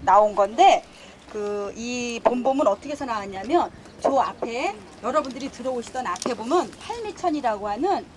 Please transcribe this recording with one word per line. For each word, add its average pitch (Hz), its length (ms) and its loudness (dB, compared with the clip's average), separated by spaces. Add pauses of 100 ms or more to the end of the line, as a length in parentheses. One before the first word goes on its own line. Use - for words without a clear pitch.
나온 208 340 6
건데, 233 480 6 (480)
그 208 440 -4
이 240 480 -6
봄봄은 247 440 2
어떻게 202 240 -2
해서 285 140 -6
나왔냐면, 208 680 0 (300)
저 269 160 2
앞에 254 580 -2 (280)
여러분들이 269 480 -2
들어오시던 254 560 -6
앞에 208 260 -4
보면 240 380 0 (100)
팔미천이라고 302 880 -4
하는 269 360 -2 (120)